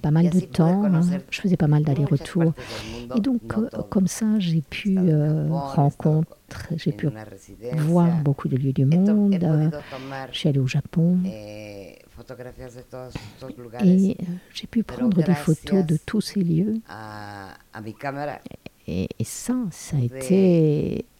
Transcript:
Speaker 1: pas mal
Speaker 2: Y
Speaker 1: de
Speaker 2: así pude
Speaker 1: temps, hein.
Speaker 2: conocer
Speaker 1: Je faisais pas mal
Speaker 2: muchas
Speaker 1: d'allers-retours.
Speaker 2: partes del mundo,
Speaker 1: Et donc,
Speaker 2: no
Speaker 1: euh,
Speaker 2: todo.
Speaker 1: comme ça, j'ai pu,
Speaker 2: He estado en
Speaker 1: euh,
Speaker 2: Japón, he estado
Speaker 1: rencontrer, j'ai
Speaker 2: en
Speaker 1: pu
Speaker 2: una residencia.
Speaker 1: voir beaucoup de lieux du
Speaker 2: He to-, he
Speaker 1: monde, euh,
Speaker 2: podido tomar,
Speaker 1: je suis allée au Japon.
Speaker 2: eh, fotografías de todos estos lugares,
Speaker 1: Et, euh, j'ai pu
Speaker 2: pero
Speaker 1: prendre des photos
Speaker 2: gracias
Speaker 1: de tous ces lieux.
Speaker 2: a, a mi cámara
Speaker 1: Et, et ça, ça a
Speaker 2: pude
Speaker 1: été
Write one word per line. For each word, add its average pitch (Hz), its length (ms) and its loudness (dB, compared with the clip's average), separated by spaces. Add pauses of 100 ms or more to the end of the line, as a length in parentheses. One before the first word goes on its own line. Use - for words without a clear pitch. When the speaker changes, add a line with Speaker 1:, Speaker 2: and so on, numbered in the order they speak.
Speaker 1:
pas 151 100 2
mal 165 140 6
Speaker 2:
Y 175 40 4
Speaker 1:
de 180 80 2
Speaker 2:
así - 100 2
pude - 80 -12
Speaker 1:
temps, 165 140 4
hein. 196 120 2
Speaker 2:
conocer 180 480 2
Speaker 1:
Je - 120 -8
faisais 180 160 2
pas 156 100 4
mal 151 140 6
Speaker 2:
muchas 151 120 2
Speaker 1:
d'allers-retours. 147 600 2
Speaker 2:
partes - 40 -6
del 113 440 -12
mundo, 240 160 -10
Speaker 1:
Et - 40 2
donc, 240 220 0
Speaker 2:
no 113 200 -2
Speaker 1:
euh, - 60 -4
Speaker 2:
todo. - 200 -8
Speaker 1:
comme 190 180 2
ça, 214 320 0
j'ai 165 220 2
pu, - 300 -4
Speaker 2:
He - 20 2
estado 180 180 4
en 151 80 4
Speaker 1:
euh, 151 240 2
Speaker 2:
Japón, 151 80 0
he 160 80 0
estado 139 160 -6
Speaker 1:
rencontrer, - 1000 0
j'ai 151 160 -2
Speaker 2:
en 104 40 -8
Speaker 1:
pu 156 100 -2
Speaker 2:
una 110 180 -6
residencia. 107 580 -8
Speaker 1:
voir 170 400 4
beaucoup 143 240 0
de 139 100 0
lieux 135 160 0
du 139 100 2
Speaker 2:
He - 60 6
to-, 160 60 6
he - 20 4 (180)
Speaker 1:
monde, 202 180 4 (100)
euh, 156 260 2
Speaker 2:
podido 151 80 -4 (140)
tomar, 135 400 -10
Speaker 1:
je - 80 -10
suis 160 100 2
allée 139 100 2
au 131 80 2
Japon. 170 580 0
Speaker 2:
eh, 104 720 -12 (200)
fotografías 123 600 -16
de 123 140 -18
todos 127 240 -14
estos 120 440 -16
lugares, 120 280 -8
Speaker 1:
Et, 190 360 4
euh, - 20 -6 (300)
j'ai - 140 -14
pu 226 160 -2
Speaker 2:
pero 247 140 -10 (120)
Speaker 1:
prendre 175 140 2
des 180 120 2
photos 151 300 -2
Speaker 2:
gracias 190 180 2
Speaker 1:
de 156 220 0
tous 214 160 -2
ces - 220 -4
lieux. 170 320 0 (140)
Speaker 2:
a, 104 600 -12 (240)
a 110 80 -12
mi 104 120 -12
cámara 139 460 -8 (480)
Speaker 1:
Et, - 200 -2 (120)
et 110 40 -2
ça, - 300 -6 (180)
ça - 260 -6
a - 20 2
Speaker 2:
pude 120 160 0
Speaker 1:
été 160 880 2 (140)